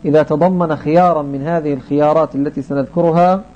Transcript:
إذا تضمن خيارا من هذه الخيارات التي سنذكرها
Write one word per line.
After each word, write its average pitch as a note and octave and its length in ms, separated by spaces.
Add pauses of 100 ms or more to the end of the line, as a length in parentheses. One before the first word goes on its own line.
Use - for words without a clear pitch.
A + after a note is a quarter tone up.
إذا D3+ 180
تضمن D#3+ 540
خيارا D#3+ 460
من C#3 200
هذه D3+ 320
الخيارات D3 600
التي C#3+ 280
سنذكرها E3+ 800 (120)